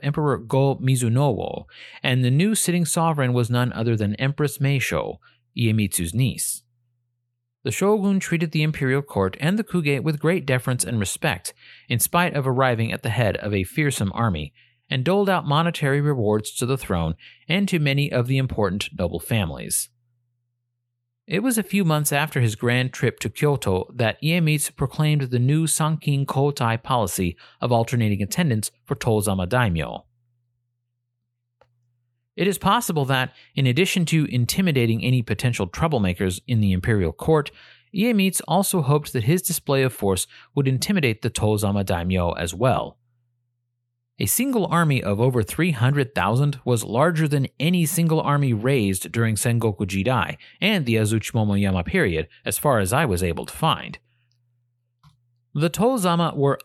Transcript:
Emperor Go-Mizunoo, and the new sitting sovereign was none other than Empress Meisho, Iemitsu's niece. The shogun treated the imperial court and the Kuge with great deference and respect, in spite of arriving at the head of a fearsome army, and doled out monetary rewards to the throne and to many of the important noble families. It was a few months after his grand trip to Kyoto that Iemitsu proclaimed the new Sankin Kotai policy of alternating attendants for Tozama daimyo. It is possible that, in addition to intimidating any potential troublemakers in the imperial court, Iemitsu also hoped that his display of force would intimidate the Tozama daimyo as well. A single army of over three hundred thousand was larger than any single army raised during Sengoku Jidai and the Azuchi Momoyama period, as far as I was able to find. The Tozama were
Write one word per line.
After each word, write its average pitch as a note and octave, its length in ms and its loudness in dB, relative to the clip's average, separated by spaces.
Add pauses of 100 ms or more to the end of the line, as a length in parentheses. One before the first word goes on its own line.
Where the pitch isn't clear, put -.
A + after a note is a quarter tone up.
Emperor C#3+ 320 0
Go-Mizunoo, B2+ 1300 0 (360)
and B2+ 240 2
the B2 60 4
new F3+ 240 2
sitting F3 300 0
sovereign D3+ 480 0
was A#2+ 180 2
none B2 220 0
other A#2 240 0
than G#2 180 0
Empress C#3+ 440 -2
Meisho, B2 600 -2 (400)
Iemitsu's G#2 560 0
niece. - 480 -4 (1000)
The B2 80 -2
shogun G3 480 2
treated E3+ 320 -2
the D#3 100 0
imperial C#3+ 400 0
court F#3+ 380 -2
and F#3 180 0
the A3+ 60 -2
Kuge C#3+ 360 -2
with D3 200 -2
great D#3 260 0
deference B2+ 380 0
and A#2+ 160 -2
respect, - 540 -4 (340)
in A#2+ 100 0
spite F3 360 0
of C#3 120 -2
arriving B2 460 0
at G#2 100 -8
the - 80 -4
head G#2+ 280 0
of G#2 140 -6
a G2 120 2
fearsome C3 500 -2
army, G#2+ 380 -2 (360)
and C3 160 -2
doled G3 240 0
out F#3 160 0
monetary C#3+ 560 0
rewards A2 520 0
to - 140 -4
the C3 120 0
throne E2 380 -2 (320)
and F#3+ 200 0
to F3 120 0
many C#3+ 320 0
of A#2+ 160 0
the C3+ 100 2
important G2+ 580 -2
noble F2 220 -2
families. D#2 720 -4 (1400)
It G3 180 -2
was B3 140 0
a G#3 40 2
few G3+ 220 0
months D3+ 280 0
after D3 280 0
his A2+ 160 2
grand B2 360 0
trip - 280 -2
to A2 100 -4
Kyoto A#2 640 0
that A2+ 260 0
Iemitsu D#3 540 0
proclaimed D3+ 480 0
the B2 160 0
new D3 300 2
Sankin D3+ 580 0
Kotai C3+ 560 0
policy G2 540 -2 (240)
of B2 100 -2
alternating A2+ 500 2
attendants A2 520 -2 (120)
for C#3+ 120 -4
Tozama G2 520 0
daimyo. E2+ 580 0 (2250)
It F3+ 140 0
is F#3 100 0
possible G3 460 0
that, C3 280 0 (220)
in C3+ 140 2
addition E3+ 380 2
to D#3+ 180 2
intimidating B2 800 0
any B2+ 180 2
potential A2+ 460 -2
troublemakers G2 800 0
in A2+ 120 0
the G2 120 2
imperial F#2 400 2
court, D3+ 400 0 (420)
Iemitsu G3 540 2
also F#3 340 0
hoped D3 300 0
that B2 100 -2
his D#3+ 180 2
display C#3 440 0
of B2+ 80 0
force G2 340 0 (300)
would C#3 100 2
intimidate C3 560 0
the A#2 80 -2
Tozama G#2 540 0
daimyo F2+ 480 0
as E2+ 220 -6
well. A2 420 0 (1300)
A A2+ 40 0
single A#3+ 400 0
army D#3 360 2
of G2+ 160 -2
over B2 240 2
three E3+ 280 -2
hundred C3 440 0
thousand B2+ 480 0
was A#2+ 220 0
larger D#3 420 0
than C#3 220 0 (100)
any E3+ 280 0
single D#3+ 340 0
army C#3+ 320 2
raised G#2 580 0
during A2+ 240 0
Sengoku A2+ 520 0
Jidai G2 500 -2 (240)
and F#3 240 0
the A#2 120 2
Azuchi A2 360 0
Momoyama G2+ 540 0
period, F2+ 420 0 (160)
as A#2+ 140 -4
far C3 220 2
as F#2+ 120 0
I D3+ 140 2
was F2+ 160 0
able E2 240 -2
to - 100 -14
find. F2+ 420 -2 (1600)
The D3+ 160 0
Tozama F3+ 640 2
were C#3 280 2